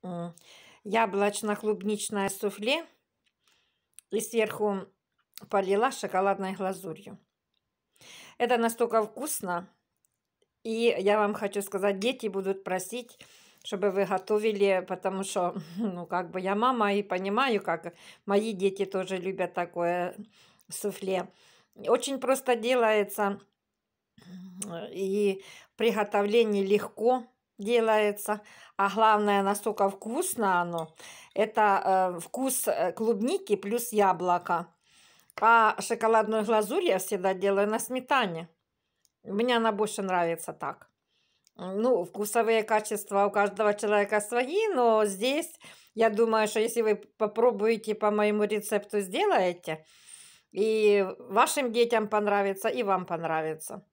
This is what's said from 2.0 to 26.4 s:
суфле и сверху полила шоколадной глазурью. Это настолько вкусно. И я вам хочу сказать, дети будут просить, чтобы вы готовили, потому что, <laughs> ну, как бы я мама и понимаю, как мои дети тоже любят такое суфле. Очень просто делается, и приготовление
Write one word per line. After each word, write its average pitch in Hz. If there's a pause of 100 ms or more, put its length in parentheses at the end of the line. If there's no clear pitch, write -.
суфле 214 (1300)
и 208
сверху 214 (640)
полила 202
шоколадной 196
глазурью. 185 (1200)
Это 240
настолько 226
вкусно. 208 (960)
И 226
я 202
вам 208
хочу 202
сказать, 202
дети 240
будут 190
просить, 208 (460)
чтобы 202
вы 190
готовили, 202
потому 190
что, 175 (100)
<laughs> 170
ну, 180
как 175
бы 185
я 190
мама 220
и 202
понимаю, 202
как 165 (320)
мои 208
дети 190
тоже 190
любят 180
такое 175 (540)
суфле. 190 (480)
Очень 247
просто 262
делается, 214 (1500)
и 196 (340)
приготовление 208